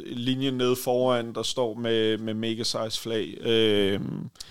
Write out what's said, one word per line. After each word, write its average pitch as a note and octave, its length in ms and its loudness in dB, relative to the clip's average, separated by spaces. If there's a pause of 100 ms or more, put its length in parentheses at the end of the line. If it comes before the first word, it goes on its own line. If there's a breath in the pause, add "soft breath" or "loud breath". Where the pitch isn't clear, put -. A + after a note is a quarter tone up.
linjen C3 480 -2
nede B2+ 220 2
foran, B2 600 0
der A2 80 -4
står A#2 300 -2
med, A2+ 440 2
med A2 160 -4
mega A2 300 -2
size A2+ 380 -4
flag. G#2+ 400 -4
Øhm. G#2 880 2 (220 loud breath)